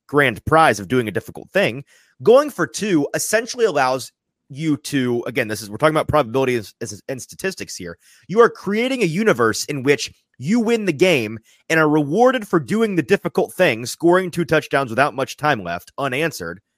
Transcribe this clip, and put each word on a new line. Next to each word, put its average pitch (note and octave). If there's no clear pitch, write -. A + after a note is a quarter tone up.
grand C3+
prize D3
of F#2
doing B2
a G#2
difficult -
thing, C#3+
going C4
for E3
two E3+
essentially A3+
allows C3
you D3
to, B2
again, A2+
this G#2+
is, G#2
we're G#2+
talking D#3
about D3+
probabilities B2
and C3
statistics -
here. E2+
You G3
are A3
creating A#3
a F#3
universe D3+
in C#3+
which C#3
you F#3+
win A3+
the F3+
game B2
and D#3+
are D#3
rewarded G3
for F3+
doing G3+
the D#3+
difficult F3+
thing, B2
scoring F3
two E3+
touchdowns C#3+
without B2
much C3
time C#3+
left, E2+
unanswered, B2+